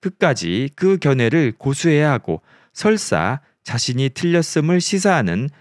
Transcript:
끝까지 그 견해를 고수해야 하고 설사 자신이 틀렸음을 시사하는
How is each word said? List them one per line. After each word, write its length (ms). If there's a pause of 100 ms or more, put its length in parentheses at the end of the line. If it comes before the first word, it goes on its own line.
끝까지 760
그 220
견해를 600
고수해야 540
하고 300 (300)
설사 680 (240)
자신이 460
틀렸음을 720
시사하는 680 (120)